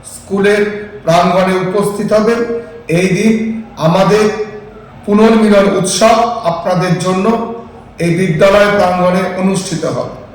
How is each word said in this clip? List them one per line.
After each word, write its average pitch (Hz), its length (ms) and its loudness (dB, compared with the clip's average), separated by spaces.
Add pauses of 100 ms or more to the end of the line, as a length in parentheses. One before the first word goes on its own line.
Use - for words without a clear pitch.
(120)
স্কুলের 202 480 0 (420)
প্রাঙ্গণে 180 500 2 (120)
উপস্থিত 202 480 -2
হবেন। 214 260 2 (480)
এই 175 200 0
দিন 220 260 2 (440)
আমাদের 190 480 2 (800)
পুনর্মিলন 208 640 4 (100)
উৎসব 226 400 2 (260)
আপনাদের 180 560 -2
জন্য 185 260 -2 (760)
এই 170 200 0
বিদ্যালয় 196 580 2
প্রাঙ্গণে 180 460 0 (180)
অনুষ্ঠিত 185 440 -2
হবে। 123 300 -6 (200)